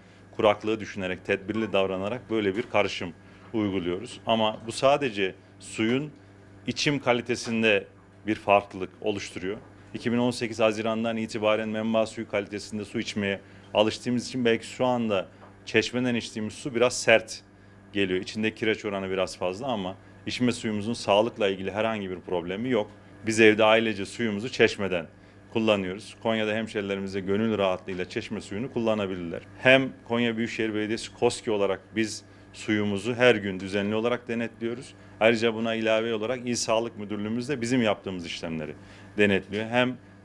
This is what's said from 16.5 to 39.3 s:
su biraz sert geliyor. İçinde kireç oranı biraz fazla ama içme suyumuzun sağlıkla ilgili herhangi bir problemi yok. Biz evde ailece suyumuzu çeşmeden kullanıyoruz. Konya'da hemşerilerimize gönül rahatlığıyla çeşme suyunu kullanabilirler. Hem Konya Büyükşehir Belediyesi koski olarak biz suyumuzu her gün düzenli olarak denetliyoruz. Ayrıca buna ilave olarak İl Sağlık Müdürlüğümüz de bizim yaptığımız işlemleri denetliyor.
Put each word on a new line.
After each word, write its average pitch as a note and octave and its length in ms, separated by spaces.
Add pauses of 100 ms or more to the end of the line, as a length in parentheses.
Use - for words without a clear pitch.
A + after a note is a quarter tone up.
su C#3 200
biraz A#2+ 280
sert - 400 (500)
geliyor. F#2 280
İçinde G#2+ 340
kireç A2 300
oranı G2 260
biraz F#2 280
fazla F#2 280
ama G2 300 (300)
içme A#2+ 260
suyumuzun G#2+ 400
sağlıkla A2 560
ilgili F#2+ 220
herhangi G#2 400
bir F2+ 100
problemi F2+ 500
yok. G#2+ 200 (360)
Biz A2 140
evde G#2+ 240
ailece A2 420
suyumuzu A2 420
çeşmeden F#2+ 580 (460)
kullanıyoruz. G#2 680
Konya'da A2 320
hemşerilerimize G2 680
gönül G2+ 380
rahatlığıyla F#2 500
çeşme G#2+ 320
suyunu G#2+ 320
kullanabilirler. G2 680 (180)
Hem C3 340 (160)
Konya A#2 280
Büyükşehir A2+ 380
Belediyesi G#2+ 400
koski - 360
olarak G2 300 (160)
biz G#2+ 260 (300)
suyumuzu G#2 600
her A#2+ 200
gün G2 260
düzenli G2+ 340
olarak A#2+ 340
denetliyoruz. A#2 680 (260)
Ayrıca A2+ 340
buna A2+ 200
ilave A2+ 400
olarak A#2+ 320
İl A#2+ 80
Sağlık A2+ 440
Müdürlüğümüz G#2+ 500
de C#3 120
bizim A#2 220
yaptığımız G2 440
işlemleri D#2+ 480 (440)
denetliyor. G2+ 480